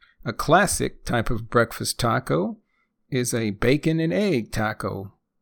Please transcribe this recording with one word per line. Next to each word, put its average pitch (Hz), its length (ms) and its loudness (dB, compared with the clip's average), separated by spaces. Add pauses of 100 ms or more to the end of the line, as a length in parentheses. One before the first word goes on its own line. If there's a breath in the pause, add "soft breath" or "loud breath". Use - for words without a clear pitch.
(240 soft breath)
A 117 80 -4
classic - 720 2
type - 260 0
of 113 200 -4
breakfast - 480 0
taco 147 600 0 (520)
is 123 240 -2
a 113 160 0
bacon 147 500 2
and 160 120 0
egg 180 400 0
taco, 101 600 -4 (280)